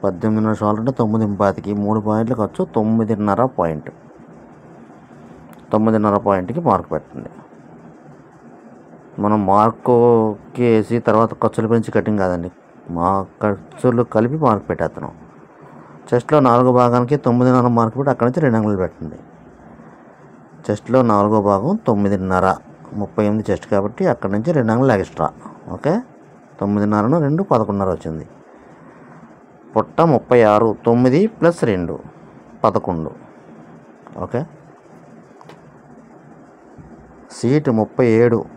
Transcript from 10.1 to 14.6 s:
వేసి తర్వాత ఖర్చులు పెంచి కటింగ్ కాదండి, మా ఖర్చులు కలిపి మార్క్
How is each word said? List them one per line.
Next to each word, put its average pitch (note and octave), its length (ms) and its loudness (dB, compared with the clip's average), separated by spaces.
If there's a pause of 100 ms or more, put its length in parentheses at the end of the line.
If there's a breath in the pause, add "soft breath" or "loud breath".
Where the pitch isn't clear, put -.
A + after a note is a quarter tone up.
వేసి A2 260 0 (100)
తర్వాత A2 340 2
ఖర్చులు A2+ 300 -2
పెంచి A#2 240 -2
కటింగ్ G#2+ 280 -2
కాదండి, F2+ 260 -4 (480)
మా F2 100 0 (340)
ఖర్చులు A#2 640 -2 (100)
కలిపి A#2+ 320 0
మార్క్ G#2+ 240 0